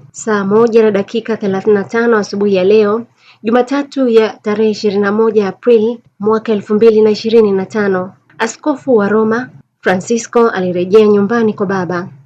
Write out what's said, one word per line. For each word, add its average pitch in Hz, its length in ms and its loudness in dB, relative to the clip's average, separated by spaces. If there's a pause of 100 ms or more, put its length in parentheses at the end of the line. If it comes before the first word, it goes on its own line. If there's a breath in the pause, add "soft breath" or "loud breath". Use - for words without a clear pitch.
(120)
saa 208 320 -4
moja 220 400 2
na 220 80 2
dakika 214 460 -4
thelathini 196 380 -2
na 196 80 -2
tano 233 340 0
asubuhi 202 380 -2
ya 185 80 0
leo, 214 420 2 (380 soft breath)
Jumatatu 254 680 -2
ya 220 200 2 (120)
tarehe 214 280 -2
ishirini 208 320 -2
na 202 100 0
moja 214 360 0
Aprili 233 520 0 (200)
mwaka 220 320 -2
elfu 208 220 -4
mbili 214 280 4
na 214 80 4
ishirini 214 420 2
na 190 140 -2
tano. 190 480 -4 (240)
Askofu 262 580 -2
wa 202 140 2
Roma 220 400 -2 (300)
Francisco 226 680 0
alirejea 185 580 2
nyumbani 208 460 0
kwa 214 120 -6
Baba. 180 440 -6 (160)